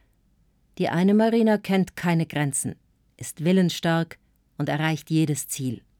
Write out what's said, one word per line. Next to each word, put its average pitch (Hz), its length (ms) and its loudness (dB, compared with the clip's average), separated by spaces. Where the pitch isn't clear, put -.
Die 180 100 -2
eine 185 260 4
Marina 220 440 4
kennt 190 380 -2
keine 165 300 0
Grenzen, - 500 -4
ist - 260 -12
willensstark 165 760 0
und 147 80 -2
erreicht 147 420 -2
jedes 156 360 0
Ziel. 123 360 -6